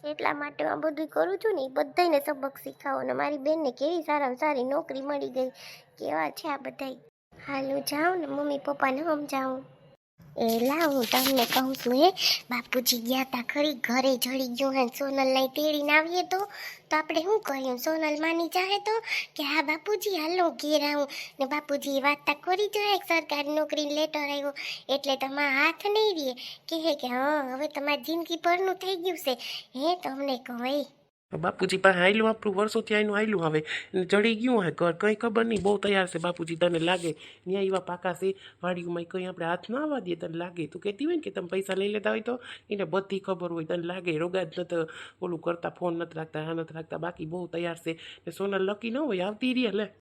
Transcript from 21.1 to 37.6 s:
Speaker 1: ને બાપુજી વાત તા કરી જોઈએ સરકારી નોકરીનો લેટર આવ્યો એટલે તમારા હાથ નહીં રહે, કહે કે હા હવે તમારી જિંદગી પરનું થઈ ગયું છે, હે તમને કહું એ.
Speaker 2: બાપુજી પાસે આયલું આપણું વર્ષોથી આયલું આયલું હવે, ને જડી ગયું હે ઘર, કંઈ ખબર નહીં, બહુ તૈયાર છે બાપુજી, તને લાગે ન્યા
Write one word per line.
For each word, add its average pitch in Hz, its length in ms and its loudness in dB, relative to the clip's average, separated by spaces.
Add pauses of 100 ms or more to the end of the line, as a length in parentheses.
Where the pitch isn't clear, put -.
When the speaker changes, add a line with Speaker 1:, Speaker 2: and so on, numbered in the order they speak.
Speaker 1:
ને 269 60 2
બાપુજી 277 640 -2
વાત 285 180 2
તા 294 180 0
કરી 370 240 2
જોઈએ 415 400 2
સરકારી 302 520 0
નોકરીનો 302 360 -2
લેટર 302 300 0
આવ્યો 285 280 -4 (360)
એટલે 269 260 2
તમારા 269 400 0
હાથ 320 320 2
નહીં 427 300 4
રહે, 262 180 -2 (320)
કહે 320 280 0
કે 294 120 -6
હા 269 320 2 (140)
હવે 285 140 -4
તમારી 285 420 -2
જિંદગી 330 340 -2
પરનું 359 400 4
થઈ 381 120 -2
ગયું 339 300 -2
છે, 247 140 0 (360)
હે 311 200 2
તમને 269 480 -4
કહું 247 240 -6
એ. 285 100 0 (560)
Speaker 2:
બાપુજી 180 440 0
પાસે 185 220 6
આયલું 214 300 6
આપણું 214 260 0
વર્ષોથી 214 400 0
આયલું 208 220 2
આયલું 214 260 2
હવે, 156 180 2 (320)
ને 185 120 2
જડી 208 300 4
ગયું 220 300 2
હે 160 60 2
ઘર, 170 220 2
કંઈ 208 280 2
ખબર 226 240 2
નહીં, 214 180 0
બહુ 202 140 4
તૈયાર 196 300 2
છે 175 120 -4
બાપુજી, 170 360 -2
તને 175 240 4
લાગે 170 320 2 (360)
ન્યા 196 220 0